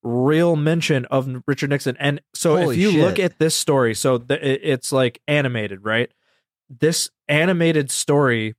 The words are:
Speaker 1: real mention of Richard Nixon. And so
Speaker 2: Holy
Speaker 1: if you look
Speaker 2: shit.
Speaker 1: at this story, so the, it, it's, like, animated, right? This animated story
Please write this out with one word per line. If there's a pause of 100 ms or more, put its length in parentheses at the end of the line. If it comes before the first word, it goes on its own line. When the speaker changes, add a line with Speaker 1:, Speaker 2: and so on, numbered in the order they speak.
Speaker 1:
real
mention
of (200)
Richard
Nixon.
And (140)
so
Speaker 2:
Holy
Speaker 1:
if (120)
you
look
Speaker 2:
shit.
Speaker 1:
at
this
story,
so
the, (120)
it,
it's,
like,
animated,
right? (580)
This (180)
animated
story